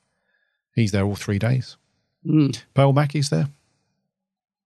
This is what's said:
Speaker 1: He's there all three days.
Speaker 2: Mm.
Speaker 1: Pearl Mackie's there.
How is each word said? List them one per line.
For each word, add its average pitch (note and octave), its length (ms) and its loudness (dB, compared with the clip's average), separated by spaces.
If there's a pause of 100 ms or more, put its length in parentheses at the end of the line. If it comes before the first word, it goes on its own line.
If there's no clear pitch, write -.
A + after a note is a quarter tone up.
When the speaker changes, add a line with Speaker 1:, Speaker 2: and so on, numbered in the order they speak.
(760)
Speaker 1:
He's G#2+ 180 0
there G2 120 2
all G2+ 120 -2
three G2+ 220 -4
days. A#2+ 380 -2 (500)
Speaker 2:
Mm. C#3+ 340 2 (140)
Speaker 1:
Pearl C#3 180 4
Mackie's C#3+ 380 0
there. D#3 180 -2 (1160)